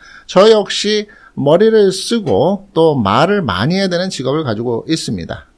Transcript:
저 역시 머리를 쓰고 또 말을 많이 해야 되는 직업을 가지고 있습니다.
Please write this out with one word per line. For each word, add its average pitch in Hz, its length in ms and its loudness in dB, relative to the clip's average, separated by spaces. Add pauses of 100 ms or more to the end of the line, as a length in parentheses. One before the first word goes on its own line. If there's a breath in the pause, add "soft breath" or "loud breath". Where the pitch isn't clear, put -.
(260 loud breath)
저 208 260 4
역시 208 560 -2 (260 loud breath)
머리를 196 560 4
쓰고 185 840 -2
또 160 200 2
말을 139 480 0
많이 117 320 -2
해야 196 140 -2
되는 180 220 -4
직업을 143 340 -4
가지고 117 440 -4
있습니다. 123 580 -6 (100)